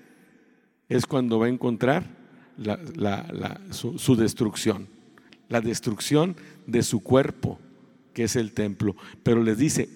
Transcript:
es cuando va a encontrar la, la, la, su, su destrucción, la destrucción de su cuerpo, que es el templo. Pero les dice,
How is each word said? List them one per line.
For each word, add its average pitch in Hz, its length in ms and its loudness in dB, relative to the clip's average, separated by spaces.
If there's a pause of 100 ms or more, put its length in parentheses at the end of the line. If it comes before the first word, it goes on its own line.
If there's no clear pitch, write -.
(880)
es 123 160 0
cuando 123 340 0
va 113 60 4
a 120 40 2
encontrar 127 560 0 (520)
la, 104 200 -4 (180)
la, 101 360 -4
la, 101 300 -8 (120)
su, - 260 -8
su 131 180 4
destrucción, 107 680 0 (600)
la 117 140 0
destrucción 127 760 0 (300)
de 113 180 2
su 110 180 0
cuerpo, - 560 2 (560)
que 117 100 -2
es 110 120 0
el 113 160 0
templo. 104 460 -2 (260)
Pero 117 200 4
les 110 140 2
dice, 139 380 0